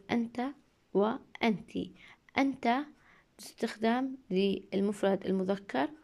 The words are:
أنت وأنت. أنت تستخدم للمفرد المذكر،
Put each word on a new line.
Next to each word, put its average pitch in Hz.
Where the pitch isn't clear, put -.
أنت 233
وأنت. 214
أنت 262
تستخدم 240
للمفرد 196
المذكر، 196